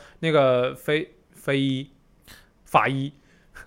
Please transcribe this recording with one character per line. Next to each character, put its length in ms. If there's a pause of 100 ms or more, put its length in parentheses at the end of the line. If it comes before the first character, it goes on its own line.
(200)
那 100
个 440
飞-， 360 (240)
飞 240
一， 320 (760)
法 200
医。 240 (560)